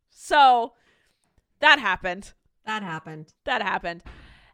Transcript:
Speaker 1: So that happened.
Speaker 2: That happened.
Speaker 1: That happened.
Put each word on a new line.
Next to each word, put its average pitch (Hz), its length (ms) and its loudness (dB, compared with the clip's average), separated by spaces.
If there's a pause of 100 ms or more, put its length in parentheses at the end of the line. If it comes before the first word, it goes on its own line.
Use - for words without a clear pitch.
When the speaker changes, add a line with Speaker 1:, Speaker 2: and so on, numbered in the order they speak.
Speaker 1:
So 262 640 2 (840)
that 294 200 6
happened. 190 540 -6 (320)
Speaker 2:
That 214 180 -8
happened. 160 500 -14 (120)
Speaker 1:
That 254 160 -4
happened. 185 420 -6 (500)